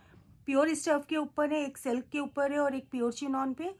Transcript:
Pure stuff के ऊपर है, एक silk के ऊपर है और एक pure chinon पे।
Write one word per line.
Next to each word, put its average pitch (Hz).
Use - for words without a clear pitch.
Pure 285
stuff 294
के 311
ऊपर 294
है, 302
एक 277
silk 254
के 294
ऊपर 277
है 294
और 277
एक 262
pure 240
chinon 269
पे। 349